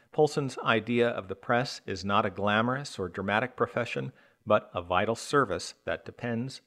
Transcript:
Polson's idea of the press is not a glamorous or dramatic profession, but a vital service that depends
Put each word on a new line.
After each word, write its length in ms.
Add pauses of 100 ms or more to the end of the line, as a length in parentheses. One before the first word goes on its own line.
(120)
Polson's 520
idea 440
of 200
the 60
press 520
is 180
not 220
a 40
glamorous 680
or 100
dramatic 480
profession, 560 (340)
but 260
a 100
vital 340
service 580 (100)
that 200
depends 640